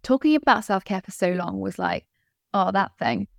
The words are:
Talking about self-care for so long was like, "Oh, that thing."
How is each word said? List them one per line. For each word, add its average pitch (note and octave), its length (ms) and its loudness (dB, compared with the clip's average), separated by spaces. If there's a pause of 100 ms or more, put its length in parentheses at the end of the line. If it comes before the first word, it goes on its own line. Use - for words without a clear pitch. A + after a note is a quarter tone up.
Talking C#4+ 320 2
about B3 300 2
self-care F#3+ 360 -2
for - 100 -20
so F3+ 200 0
long F3+ 300 -4
was F#3+ 180 -6
like, - 260 -2 (480)
"Oh, F#3+ 180 2
that G3 260 -2
thing." D3+ 300 -2 (120)